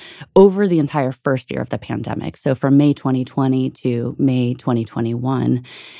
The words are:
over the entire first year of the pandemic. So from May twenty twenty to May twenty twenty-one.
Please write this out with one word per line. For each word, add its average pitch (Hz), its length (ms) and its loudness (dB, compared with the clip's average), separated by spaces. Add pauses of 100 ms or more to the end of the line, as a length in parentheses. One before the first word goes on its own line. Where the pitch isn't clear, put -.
(360)
over 196 320 6
the 170 100 2
entire 143 320 0
first 135 400 -4
year 131 100 -4
of 123 100 -8
the 117 80 -4
pandemic. 117 580 -8
So 135 180 -2
from 135 220 2
May 143 180 4
twenty 131 300 -4
twenty 131 460 -2
to 120 480 -4
May 127 360 0
twenty 120 300 -2
twenty-one. 123 800 -4 (360)